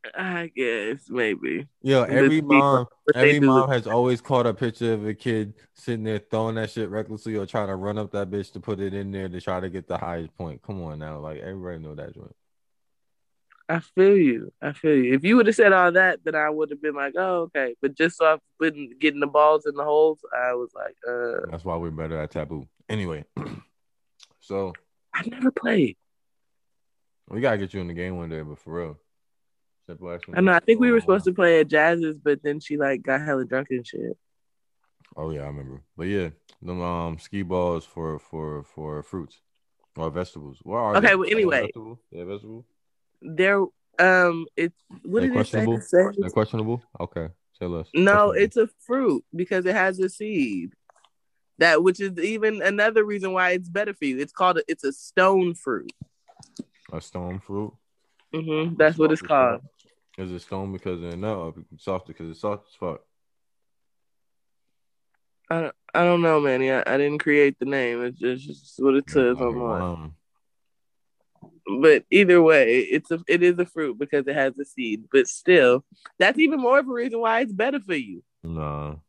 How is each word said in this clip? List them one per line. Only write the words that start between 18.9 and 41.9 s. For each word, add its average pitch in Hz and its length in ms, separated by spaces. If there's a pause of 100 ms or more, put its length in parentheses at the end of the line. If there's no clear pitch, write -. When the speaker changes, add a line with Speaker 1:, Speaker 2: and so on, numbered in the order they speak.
Speaker 1:
getting 143 220
the 143 80
balls 151 360
in 143 120
the 143 80
holes, 151 340 (180)
I 123 180
was 123 200
like, - 220 (120)
"Uh." 120 440
Speaker 2:
That's 85 120
why 87 120
we're 85 160
better 80 260
at 76 140
Taboo. 76 340 (220)
Anyway, 90 360 (120)
<clears throat> - 1040
so 98 320 (420)
Speaker 1:
I've 185 140
never 254 240
played. 180 440 (1300)
Speaker 2:
we 110 120
gotta 120 180
get 98 140
you 98 80
in 90 60
the 87 80
game 90 220
one 85 120
day, 80 140
but 73 160
for 80 140
real. 82 260 (880)
Simple 87 240
X 87 140 (100)
Speaker 1:
I 175 60
know. 185 120
I 170 80
think 226 200
we 247 100
were 233 80
Speaker 2:
one. - 20
Speaker 1:
supposed 190 260
to 185 60
play 175 280
at 151 80
Jazz's, 156 500
but 147 240
then 147 160
she, 151 180
like, 139 260
got 135 180
hella 139 240
drunk 131 260
and 123 160
shit. - 300 (1000)
Speaker 2:
Oh, 78 140
yeah, 73 120
I 71 40
remember. 69 360 (140)
But, 85 120
yeah, 95 220 (300)
them, 90 220
um, 85 380
skee 101 220
balls 87 420
for, 80 340
for, 76 460
for 76 400
fruits - 360 (560)
or 80 140
vegetables. 76 540
What 98 140
are 110 180
Speaker 1:
Okay, 202 140
Speaker 2:
they? 196 60
Speaker 1:
well, 190 100
Speaker 2:
Are 175 40
they - 20
Speaker 1:
anyway. 170 300
Speaker 2:
vegetable? 113 380 (120)